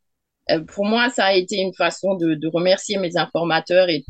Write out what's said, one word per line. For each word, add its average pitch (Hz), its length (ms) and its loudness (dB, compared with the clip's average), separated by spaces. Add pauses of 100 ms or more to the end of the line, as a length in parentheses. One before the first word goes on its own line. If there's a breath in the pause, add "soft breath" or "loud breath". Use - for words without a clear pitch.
(500)
Euh, 160 100 2
pour 196 240 -6
moi, 233 240 2
ça 247 160 0
a 196 80 4
été 190 240 0
une 190 160 -2
façon 185 440 -2
de, 165 180 0
de 156 140 -6
remercier 185 500 0
mes 175 180 -4
informateurs 165 720 2
et 156 220 -2